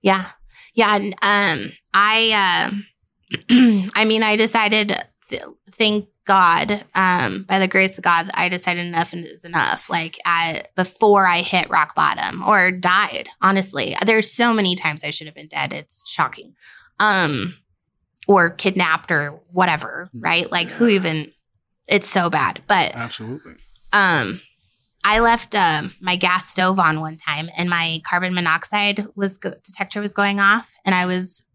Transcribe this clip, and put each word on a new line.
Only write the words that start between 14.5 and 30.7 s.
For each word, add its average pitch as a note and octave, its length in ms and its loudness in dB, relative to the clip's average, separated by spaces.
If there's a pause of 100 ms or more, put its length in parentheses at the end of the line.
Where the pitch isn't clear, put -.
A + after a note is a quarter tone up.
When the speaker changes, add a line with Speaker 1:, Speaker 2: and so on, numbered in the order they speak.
Speaker 1:
many F#3+ 220 0
times D3+ 260 -4
I D3 80 -6
should D3+ 160 -6
have D3+ 80 -20
been D3 140 -20
dead. D3 240 -6
It's - 360 -12
shocking. - 460 -6 (460)
Um, D#3 560 0 (720)
or F3+ 220 6
kidnapped F3 640 -2
or D3 280 -4 (100)
whatever, F3 640 -2
right? E3+ 360 -2
Like, F3 200 -4
who A#3 160 0
Speaker 2:
Yeah. G#3+ 100 4
Speaker 1:
even, D#3+ 360 -4 (540)
it's G3 220 0
so F3 220 2
bad. D3 360 -2
But F#3 280 2
Speaker 2:
Absolutely. A#2+ 600 -12 (380)
Speaker 1:
um, F3 480 2 (640)
I G#3+ 160 4
left, A#3 340 0
um, E3+ 460 0
my F3+ 160 -2
gas F#3 320 0
stove F#3 320 0
on D#3 200 2
one D#3+ 160 -8
time, D#3 400 -6
and F3 140 -2
my E3 340 -2
carbon F3+ 300 -2
monoxide G3+ 800 -2
was G3 220 -4
go-, - 180 -10 (100)
detector F#3+ 360 -10
was G#3 120 -6
going G3+ 280 0
off, G3+ 340 2 (100)